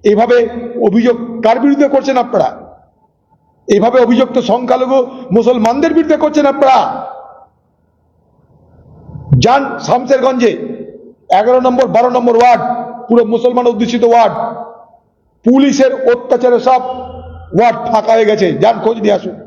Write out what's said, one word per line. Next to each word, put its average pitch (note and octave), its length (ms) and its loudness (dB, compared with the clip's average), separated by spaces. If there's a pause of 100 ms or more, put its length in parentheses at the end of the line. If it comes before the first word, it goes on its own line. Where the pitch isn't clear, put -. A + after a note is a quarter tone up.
এইভাবে A3+ 440 2 (340)
অভিযোগ A3+ 600 0
কার A3+ 160 2
বিরুদ্ধে C#4+ 280 2
করছেন C4+ 300 -2
আপনারা? A3+ 600 -4 (880)
এইভাবে A3 320 2
অভিযোগ B3 340 2
তো B3+ 80 0
সংখ্যালঘু B3+ 640 0 (260)
মুসলমানদের A#3+ 640 0
বিরুদ্ধে D#4 240 2
করছেন D4+ 280 0
আপনারা। C#4 640 0 (2250)
যান C4 420 0
শামসেরগঞ্জে, B3+ 720 0 (760)
এগারো A3+ 300 2
নম্বর, B3+ 280 0
বারো A3+ 220 0
নম্বর A#3+ 280 0
ওয়ার্ড, A#3+ 240 4 (460)
পুরো A#3 180 2
মুসলমান A#3+ 420 0
অধ্যুষিত A#3 360 -2
ওয়ার্ড, A#3 300 4 (1160)
পুলিশের C4+ 440 2
অত্যাচারে A#3+ 680 0
সব B3+ 220 2 (800)
ওয়ার্ড A3+ 180 2 (140)
ফাঁকা A3 220 0
হয়ে A3+ 120 2
গেছে, G3 280 0
যান G#3+ 300 0
খোঁজ A3+ 140 0
নিয়ে G3+ 160 0
আসুন। - 220 -6 (120)